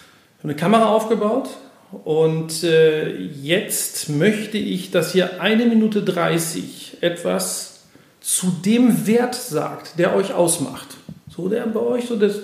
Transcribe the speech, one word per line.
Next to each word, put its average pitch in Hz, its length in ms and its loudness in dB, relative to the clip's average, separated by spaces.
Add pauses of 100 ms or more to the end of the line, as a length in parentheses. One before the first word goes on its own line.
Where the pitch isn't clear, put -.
(380)
Ich - 60 -18
habe 156 40 -4
eine 143 80 -4
Kamera 220 300 4
aufgebaut 214 640 0 (520)
und, 160 640 0
äh, 160 520 4
jetzt 165 920 -4
möchte 208 500 0
ich, - 320 -4
dass 165 240 0
ihr 180 260 0
eine 220 260 2
Minute 220 360 4
dreißig 165 1000 -2
etwas - 840 -4 (360)
zu - 300 -2 (140)
dem 214 420 4
Wert 240 300 2
sagt, - 640 -6
der 196 160 4
euch 196 180 0
ausmacht.“ 165 640 -2 (320)
So 175 200 -6
der 240 200 -2
bei 214 100 -2
euch 240 280 -2
so 233 100 -4
das, 202 280 2